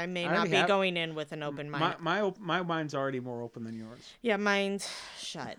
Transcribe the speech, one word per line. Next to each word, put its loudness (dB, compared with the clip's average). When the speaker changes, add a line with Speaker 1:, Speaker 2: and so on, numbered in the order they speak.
Speaker 1:
I 0
may -2
Speaker 2:
I 2
Speaker 1:
not 4
Speaker 2:
already 2
Speaker 1:
be 6
Speaker 2:
have 6
Speaker 1:
going 4
in -2
with -4
an -6
open -4
Speaker 2:
my, -2
Speaker 1:
mind. 2
Speaker 2:
my 2
op-, 0
my 0
mind's 0
already 0
more -4
open -8
than -8
yours. -12
Speaker 1:
Yeah, 2
mine's 2
shut. -8